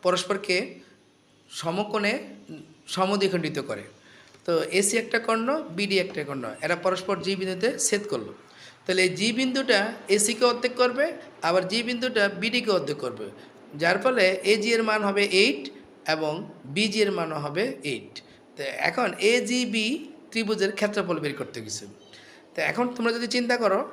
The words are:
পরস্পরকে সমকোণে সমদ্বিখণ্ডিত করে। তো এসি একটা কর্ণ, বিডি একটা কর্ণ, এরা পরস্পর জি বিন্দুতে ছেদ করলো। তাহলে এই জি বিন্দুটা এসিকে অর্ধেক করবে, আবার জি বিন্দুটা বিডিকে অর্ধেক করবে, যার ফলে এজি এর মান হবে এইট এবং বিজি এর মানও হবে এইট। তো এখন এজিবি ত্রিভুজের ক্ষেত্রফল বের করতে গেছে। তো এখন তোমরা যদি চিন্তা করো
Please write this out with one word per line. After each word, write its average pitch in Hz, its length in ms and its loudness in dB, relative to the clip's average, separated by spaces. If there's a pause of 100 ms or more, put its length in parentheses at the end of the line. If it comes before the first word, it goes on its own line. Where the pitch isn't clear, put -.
পরস্পরকে 185 540 0 (920)
সমকোণে 208 640 -2 (760)
সমদ্বিখণ্ডিত 180 720 0 (100)
করে। 101 140 -8 (640)
তো 165 180 0 (160)
এসি 202 180 2
একটা 226 220 0
কর্ণ, 233 420 0 (160)
বিডি 196 220 2
একটা 175 240 -2
কর্ণ, 139 220 -6 (160)
এরা 160 140 0
পরস্পর 185 400 0 (100)
জি 196 100 0
বিন্দুতে 185 440 -2
ছেদ 202 320 0
করলো। 110 220 -6 (520)
তাহলে 185 180 2
এই 185 120 6
জি 202 120 0 (120)
বিন্দুটা 247 540 2 (220)
এসিকে 226 300 2
অর্ধেক 240 360 2
করবে, 247 240 2 (360)
আবার 175 260 2
জি 226 160 0
বিন্দুটা 233 440 0
বিডিকে 214 440 0
অর্ধেক 151 260 0
করবে, 117 280 -6 (500)
যার 170 280 2
ফলে 247 220 4 (180)
এজি 214 300 4
এর 226 100 4
মান 214 200 2
হবে 202 200 2 (180)
এইট 254 220 4 (460)
এবং 156 240 0 (320)
বিজি 202 360 0
এর 196 100 4
মানও 165 340 -2
হবে 151 180 -2 (200)
এইট। 120 300 -6 (420)
তো 143 80 -8
এখন 190 560 -2
এজিবি 226 680 2 (440)
ত্রিভুজের 202 400 0
ক্ষেত্রফল 196 480 0
বের 143 200 -2
করতে - 220 -8
গেছে। 104 240 -10 (680)
তো 165 60 -2
এখন 208 240 0 (100)
তোমরা 233 180 0
যদি 233 140 -4
চিন্তা 247 300 0
করো 208 220 2 (140)